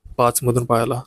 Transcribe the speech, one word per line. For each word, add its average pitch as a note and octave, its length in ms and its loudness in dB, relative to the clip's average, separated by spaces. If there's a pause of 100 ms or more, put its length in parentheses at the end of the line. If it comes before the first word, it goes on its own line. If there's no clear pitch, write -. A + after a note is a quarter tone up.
(180)
पाचमधून A#2+ 460 2
पाहिला. A#2+ 420 0